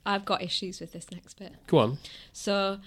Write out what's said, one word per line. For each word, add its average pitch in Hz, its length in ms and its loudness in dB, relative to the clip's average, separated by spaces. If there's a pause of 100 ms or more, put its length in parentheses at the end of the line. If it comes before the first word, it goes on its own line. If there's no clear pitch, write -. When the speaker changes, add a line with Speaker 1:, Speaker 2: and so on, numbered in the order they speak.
Speaker 1:
I've 202 200 0
got - 160 2
issues 180 380 -4
with 165 140 -10
this 170 180 -14
next - 260 -16
bit. 190 160 -14 (140)
Speaker 2:
Go 165 120 6
on. 120 200 4 (340)
Speaker 1:
So 196 540 0